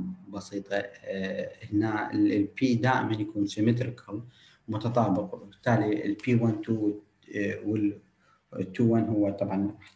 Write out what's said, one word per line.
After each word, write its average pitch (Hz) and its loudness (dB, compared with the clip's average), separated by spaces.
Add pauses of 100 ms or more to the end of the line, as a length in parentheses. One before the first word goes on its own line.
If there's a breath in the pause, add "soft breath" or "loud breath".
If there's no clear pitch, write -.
(280)
بسيطة، 98 -8
آه، 95 -6 (200)
هنا 110 0
ال، 104 4
ال 101 2 (120)
P 127 4
دائما 123 2
يكون 104 -2
symmetrical 113 0 (540 soft breath)
متطابق، 107 0
وبالتالي 104 0
ال 104 0 (100)
بي 123 4
وان 113 2
تو، 107 0 (440)
آه، 101 -2
وال 104 0 (760 soft breath)
تو 113 4
وان 113 4
هو 104 2
طبعا 98 -2
راح - -10